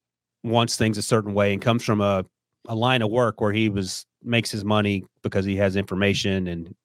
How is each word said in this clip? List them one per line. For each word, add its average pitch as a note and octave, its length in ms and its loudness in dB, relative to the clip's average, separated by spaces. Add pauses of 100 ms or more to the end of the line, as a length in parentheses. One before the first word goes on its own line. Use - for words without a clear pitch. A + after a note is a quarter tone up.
(440)
wants A#2 320 2
things A2 220 0
a G#2 60 -4
certain G#2 320 0
way G2+ 180 2
and G2 80 -4
comes A#2 240 0
from G#2 160 2
a, G2 240 0 (420)
a A#2 60 -8
line A#2+ 300 0
of G#2 80 0
work A#2 280 0
where G#2 140 0
he A2 160 2
was, G2 380 -4 (160)
makes A#2 260 0
his G2+ 160 -6
money G#2 380 2 (180)
because G2+ 240 -2
he G2 100 0
has G2 200 2
information G2 720 0
and E2+ 260 -8 (120)